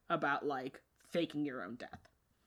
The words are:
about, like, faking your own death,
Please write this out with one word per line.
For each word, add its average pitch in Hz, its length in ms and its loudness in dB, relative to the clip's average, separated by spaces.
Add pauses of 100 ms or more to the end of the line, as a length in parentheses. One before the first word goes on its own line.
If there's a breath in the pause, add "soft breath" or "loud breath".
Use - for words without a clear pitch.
about, 151 360 2
like, 135 360 -2 (280)
faking 151 360 2
your 131 180 -4
own 104 140 -8
death, - 320 -12 (380)